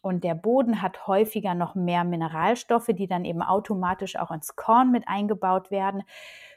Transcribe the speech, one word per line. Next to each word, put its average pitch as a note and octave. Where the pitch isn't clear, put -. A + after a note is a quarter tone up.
und F#3
der E3+
Boden A3+
hat -
häufiger G3+
noch F3
mehr F3
Mineralstoffe, F3
die G3
dann F3+
eben E3+
automatisch F#3+
auch -
ins -
Korn B3+
mit A#3+
eingebaut F#3+
werden, G3